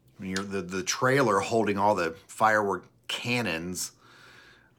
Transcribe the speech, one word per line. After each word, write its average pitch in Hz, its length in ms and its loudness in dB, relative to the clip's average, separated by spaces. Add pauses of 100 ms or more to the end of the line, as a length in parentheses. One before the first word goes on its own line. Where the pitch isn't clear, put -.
(180)
when 95 120 -8
you're 98 160 -4
the, 98 160 -4
the 90 200 -6
trailer 120 580 2
holding 107 380 2
all 101 160 4
the 85 220 0 (120)
firework 107 580 2 (240)
cannons 92 840 -4 (880)